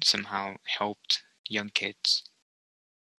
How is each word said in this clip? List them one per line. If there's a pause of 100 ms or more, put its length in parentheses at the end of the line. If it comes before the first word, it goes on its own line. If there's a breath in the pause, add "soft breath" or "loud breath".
somehow (100)
help (500)
young
kids (960)